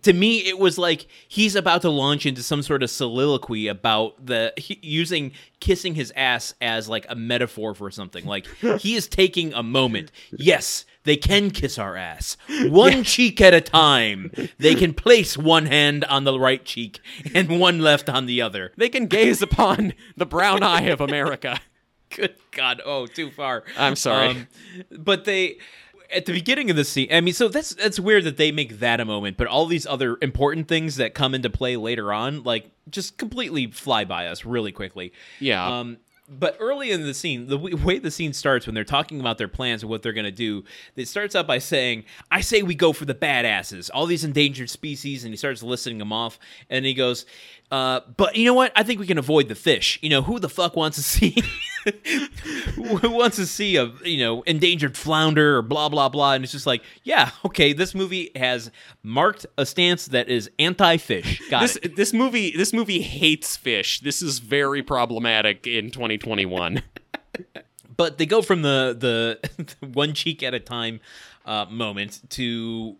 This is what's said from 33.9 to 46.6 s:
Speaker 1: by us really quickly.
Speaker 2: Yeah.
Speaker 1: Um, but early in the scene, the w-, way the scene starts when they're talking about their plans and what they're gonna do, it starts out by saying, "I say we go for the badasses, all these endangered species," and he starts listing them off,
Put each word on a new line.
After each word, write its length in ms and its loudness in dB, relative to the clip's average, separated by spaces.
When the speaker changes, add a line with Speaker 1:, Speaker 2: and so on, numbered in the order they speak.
Speaker 1:
by 220 -6
us 180 -10
really 280 -4
quickly. 400 -12
Speaker 2:
Yeah. 400 -2
Speaker 1:
Um, 180 -12
but 320 -4
early 320 -4
in 100 -2
the 120 -6
scene, 340 -6
the 80 -2
w-, 200 -6
way 220 0
the 120 -6
scene 220 -6
starts 340 0
when 80 -8
they're 100 -4
talking 360 -2
about 180 -4
their 100 -4
plans 340 -6
and 80 -10
what 120 -6
they're 100 -4
gonna 180 -4
do, 320 -6
it 140 -8
starts 260 -6
out 140 0
by 100 0
saying, 460 -2
"I 100 0
say 220 2
we 140 -2
go 160 4
for 120 -6
the 120 -4
badasses, 760 -2
all 140 -2
these 160 -2
endangered 480 -2
species," 540 -10
and 80 -12
he 40 -12
starts 240 -8
listing 380 -8
them 140 -8
off, 260 -6